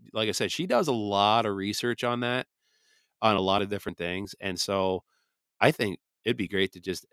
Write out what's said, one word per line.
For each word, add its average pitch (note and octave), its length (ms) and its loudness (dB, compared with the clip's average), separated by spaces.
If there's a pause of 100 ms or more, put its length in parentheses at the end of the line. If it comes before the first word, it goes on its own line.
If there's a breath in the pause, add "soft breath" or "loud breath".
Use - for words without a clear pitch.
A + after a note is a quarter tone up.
(120)
like A2 160 0
I G2+ 40 0
said, G2 200 -2
she E3 140 -4
does F3+ 220 2
a C#3 40 2
lot G#2 540 2
of G2+ 100 -2
research G#2 480 -2
on A#2+ 180 -2
that, B2 260 -2 (760)
on G#2+ 140 4
a F#2 60 2
lot F#2+ 200 2
of G2+ 80 -2
different F#2+ 300 -8
things. F#2 420 -6
And F#2+ 180 -6
so F#2+ 440 0 (580)
I A#2+ 80 8
think D#3+ 300 -2 (260)
it'd A#2+ 100 0
be F#2+ 120 -4
great F#2+ 260 0
to F2+ 60 -18
just F2+ 340 -6